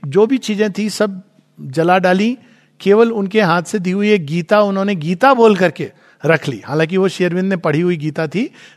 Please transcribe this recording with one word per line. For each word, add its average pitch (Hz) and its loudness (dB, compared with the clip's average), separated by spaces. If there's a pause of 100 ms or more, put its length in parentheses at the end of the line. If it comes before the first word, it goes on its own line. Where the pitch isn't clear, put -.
जो 180 2
भी 262 0
चीजें 214 -2
थी 208 -4
सब 196 -4 (380)
जला 165 0
डाली, 190 2 (420)
केवल 220 4
उनके 202 -2
हाथ 175 2
से 208 -6
दी 180 -2
हुई 202 0
एक 196 2
गीता 170 0
उन्होंने 202 0
गीता 180 2
बोल 226 4
करके 170 -2 (340)
रख 156 0
ली। 113 -8
हालांकि 160 -2
वो 190 2
श्री 180 -2
अरविंद 180 -2
ने 196 -2
पढ़ी 160 -2
हुई 175 0
गीता 156 -6
थी, 220 -4 (260)